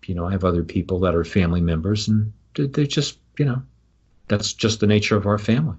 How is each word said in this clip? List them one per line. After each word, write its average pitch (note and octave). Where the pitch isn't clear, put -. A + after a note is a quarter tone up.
you F#2
know, E2+
I F2+
have F#2+
other F2
people F2+
that F2+
are E2+
family F2
members, E2+
and G#2+
they, D3
they C#3+
just, -
you D3
know, C3
that's G2+
just -
the G#2+
nature G#2
of G2
our G#2
family. B2+